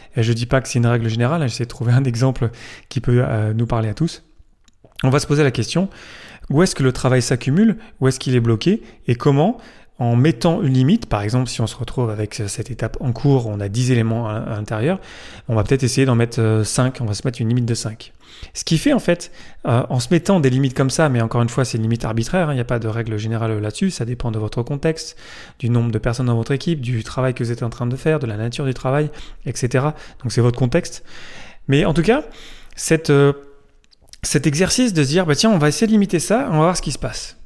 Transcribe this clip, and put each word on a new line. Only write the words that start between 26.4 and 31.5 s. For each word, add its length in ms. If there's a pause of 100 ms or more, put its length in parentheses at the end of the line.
équipe, 300
du 200
travail 300
que 100
vous 80
êtes 120
en 80
train 160
de 100
faire, 220
de 80
la 100
nature 300
du 80
travail, 360 (360)
et 100
cetera. 380 (280)
Donc 80
c'est 120
votre 160
contexte. 460 (640)